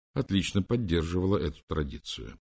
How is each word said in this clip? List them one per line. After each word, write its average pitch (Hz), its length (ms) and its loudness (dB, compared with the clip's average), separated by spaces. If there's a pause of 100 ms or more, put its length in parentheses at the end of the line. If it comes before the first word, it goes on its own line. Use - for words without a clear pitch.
(140)
отлично 98 480 2
поддерживала 92 760 2
эту 76 300 -2
традицию. 69 680 -6 (100)